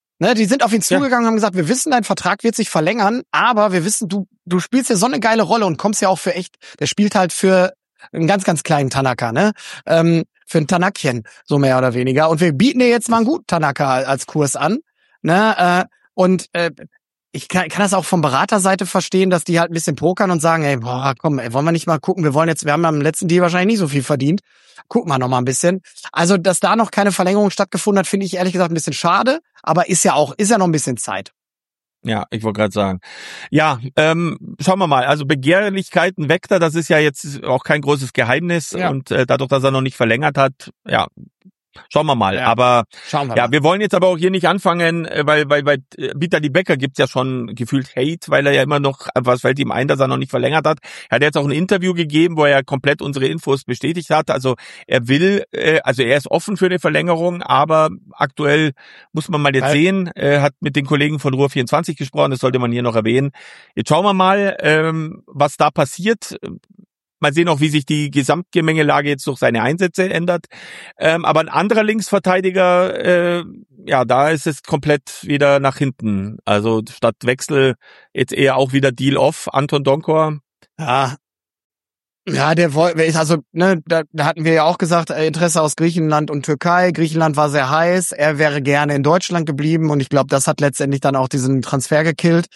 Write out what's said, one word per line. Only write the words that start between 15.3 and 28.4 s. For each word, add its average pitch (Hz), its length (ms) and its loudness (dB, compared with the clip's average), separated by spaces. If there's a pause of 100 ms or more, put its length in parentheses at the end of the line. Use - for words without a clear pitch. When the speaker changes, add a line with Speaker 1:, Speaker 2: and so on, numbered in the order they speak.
Speaker 1:
Äh, 180 280 2 (280)
und, 185 400 2
äh, 170 180 -2 (640)
ich - 140 -10
kann, 180 180 0
kann 170 140 -4
das 196 140 2
auch 180 100 0
von 180 160 0
Beraterseite 185 640 0
verstehen, 185 460 0
dass 175 120 0
die 170 160 0
halt 170 120 0
ein - 20 -8
bisschen 160 220 -2
pokern 185 360 -2
und 165 100 0
sagen, 165 220 2
"Ey, 143 140 0
boah, 127 400 -4
komm, 147 220 -2
ey, 117 120 -8
wollen 135 140 -2
wir 165 80 2
nicht 165 140 -4
mal 156 120 0
gucken? 185 240 -2
Wir 143 120 2
wollen 160 120 2
jetzt, 165 160 -4
wir 151 80 0
haben 160 140 0
am 156 160 0
letzten 160 260 -2
Deal 175 140 2
wahrscheinlich 180 320 2
nicht 214 60 0
so 170 80 0
viel 139 160 -2
verdient. 147 380 0 (460)
Gucken - 240 -2
wir 135 60 0
noch 127 100 0
mal 127 120 0
ein 123 60 -2
bisschen." 175 360 0 (300)
Also, 175 260 2
dass 180 220 0
da 196 160 2
noch 226 160 0
keine 202 200 2
Verlängerung 196 380 2
stattgefunden 196 500 0
hat, 185 80 -2
finde 196 200 -4
ich 175 80 -6
ehrlich 180 180 -2